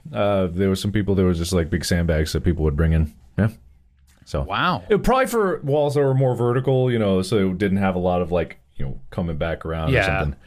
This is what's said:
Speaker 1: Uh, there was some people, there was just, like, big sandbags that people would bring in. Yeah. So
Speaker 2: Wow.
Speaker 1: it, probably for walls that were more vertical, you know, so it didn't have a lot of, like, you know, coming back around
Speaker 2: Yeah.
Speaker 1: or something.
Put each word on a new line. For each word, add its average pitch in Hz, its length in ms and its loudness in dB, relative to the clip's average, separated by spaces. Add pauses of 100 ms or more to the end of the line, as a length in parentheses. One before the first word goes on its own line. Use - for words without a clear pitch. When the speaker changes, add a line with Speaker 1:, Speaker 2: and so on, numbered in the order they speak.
(100)
Speaker 1:
Uh, 101 360 0
there 92 240 0
was 95 100 0
some 101 120 -2
people, 101 240 0
there 95 100 4
was 90 100 2
just, 85 160 -4
like, 85 160 0
big 85 160 -2
sandbags 82 480 0
that 82 120 -4
people 80 200 0
would 73 120 0
bring 80 180 2
in. 78 180 0 (240)
Yeah. 101 120 2 (760)
So 71 180 -6
Speaker 2:
Wow. 113 460 -2
Speaker 1:
it, 202 140 2
probably 262 240 2
for 202 360 0
walls 143 320 0
that 147 60 2
were 135 140 2
more 131 220 2
vertical, 127 540 2
you 117 80 0
know, 95 220 2
so 95 300 2
it 90 80 -4
didn't 98 200 2
have 95 180 0
a - 20 -2
lot 90 240 0
of, 82 100 -4
like, 85 260 -2 (180)
you - 100 -4
know, 69 140 -10 (100)
coming 85 260 -4
back 80 300 -6
around 82 260 -2
Speaker 2:
Yeah. 117 80 4
Speaker 1:
or 95 40 2 (160)
something. 73 260 -4